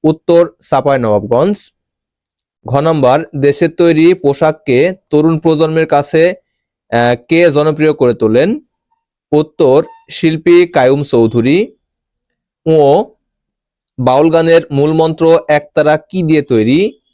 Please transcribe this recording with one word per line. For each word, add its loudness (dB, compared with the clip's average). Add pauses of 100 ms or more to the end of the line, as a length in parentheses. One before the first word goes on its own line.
উত্তর, 0 (100)
চাঁপাইনবাবগঞ্জ। -2 (920)
ঘ -4
নম্বর, 0 (160)
দেশের 0
তৈরি 2
পোশাককে -2 (160)
তরুণ 0
প্রজন্মের -2
কাছে, 0 (580)
আহ, 0 (140)
কে 2
জনপ্রিয় -2
করে 0
তোলেন? 0 (720)
উত্তর, 0 (260)
শিল্পী 2
কায়ুম 0
চৌধুরী। -2 (920)
ও, 2 (960)
বাউল 0
গানের 2 (100)
মূল 0
মন্ত্র 0 (100)
একতারা 0
কি -8
দিয়ে 0
তৈরি? -2 (140)